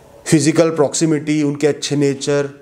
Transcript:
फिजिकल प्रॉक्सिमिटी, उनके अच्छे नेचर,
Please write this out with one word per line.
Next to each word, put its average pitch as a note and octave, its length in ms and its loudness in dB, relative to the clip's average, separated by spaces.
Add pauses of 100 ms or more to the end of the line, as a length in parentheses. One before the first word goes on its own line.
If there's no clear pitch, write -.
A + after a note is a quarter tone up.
(260)
फिजिकल D#3+ 460 2
प्रॉक्सिमिटी, D3+ 720 0
उनके C#3+ 240 0
अच्छे C#3+ 280 -4
नेचर, C#3+ 540 -2 (120)